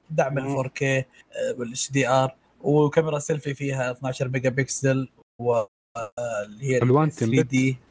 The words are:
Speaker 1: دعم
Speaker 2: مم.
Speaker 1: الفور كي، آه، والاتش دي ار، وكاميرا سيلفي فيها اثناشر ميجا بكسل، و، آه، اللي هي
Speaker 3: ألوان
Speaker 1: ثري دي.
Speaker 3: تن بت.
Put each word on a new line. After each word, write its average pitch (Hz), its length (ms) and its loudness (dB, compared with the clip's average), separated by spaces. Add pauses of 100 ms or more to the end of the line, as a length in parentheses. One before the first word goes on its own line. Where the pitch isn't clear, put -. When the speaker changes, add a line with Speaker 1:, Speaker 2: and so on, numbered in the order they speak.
(100)
Speaker 1:
دعم 156 220 0
Speaker 2:
مم. 143 60 -2
Speaker 1:
الفور 135 300 -2
كي، 135 300 0
آه، 131 60 -2 (540)
والاتش 123 320 -6
دي 131 180 2
ار، 131 260 2 (260)
وكاميرا 151 580 2
سيلفي 143 360 -4
فيها 135 360 -4
اثناشر 127 380 -4
ميجا 131 220 0
بكسل، 131 580 0 (320)
و، 120 120 2
آه، 110 160 0 (760)
اللي 107 180 -12
هي 131 180 2
Speaker 3:
ألوان 143 280 6
Speaker 1:
ثري 127 320 2
دي. 131 300 2
Speaker 3:
تن 127 40 -8
بت. - 20 -14 (120)